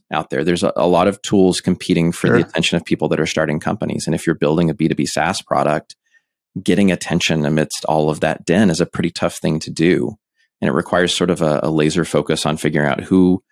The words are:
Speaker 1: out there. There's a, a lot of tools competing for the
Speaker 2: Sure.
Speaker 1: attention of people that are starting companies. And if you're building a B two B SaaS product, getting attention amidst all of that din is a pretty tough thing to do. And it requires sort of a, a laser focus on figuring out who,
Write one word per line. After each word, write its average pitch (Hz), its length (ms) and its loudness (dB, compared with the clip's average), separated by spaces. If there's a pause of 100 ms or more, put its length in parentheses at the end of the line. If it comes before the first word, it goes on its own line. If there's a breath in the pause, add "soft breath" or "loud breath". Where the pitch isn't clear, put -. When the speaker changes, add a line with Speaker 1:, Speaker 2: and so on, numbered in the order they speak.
(100)
Speaker 1:
out 78 200 -4
there. 69 140 -2
There's 87 180 0
a, 80 140 0
a 85 100 2
lot 90 220 4
of 98 120 -2
tools 92 400 2
competing 85 500 0
for - 200 -2
the - 80 4
Speaker 2:
Sure. 85 100 0
Speaker 1:
attention 85 300 -2
of - 80 -6
people 78 220 -2
that 80 120 0
are 78 60 0
starting 78 340 -2
companies. 78 460 -6
And 80 80 -2
if 80 120 -6
you're 82 80 0
building 80 360 2
a 76 40 -4
B 80 140 -2
two 73 60 -2
B 71 100 -2
SaaS 78 380 -2
product, 73 520 -2 (680)
getting 95 280 2
attention 85 540 -2
amidst 76 400 -2
all 78 240 0
of 76 120 -4
that 80 260 -4
din 92 240 4
is 80 100 -2
a 82 60 0
pretty 87 240 -6
tough - 260 -6
thing 78 220 -2
to - 120 -10
do. 80 460 0 (460)
And 78 80 0
it - 20 -2
requires 87 420 0
sort 90 140 0
of 82 140 -2
a, 76 200 0
a 78 80 -2
laser 78 360 0
focus 76 400 -2
on 78 100 0
figuring 78 320 0
out 69 140 -2
who, 92 500 4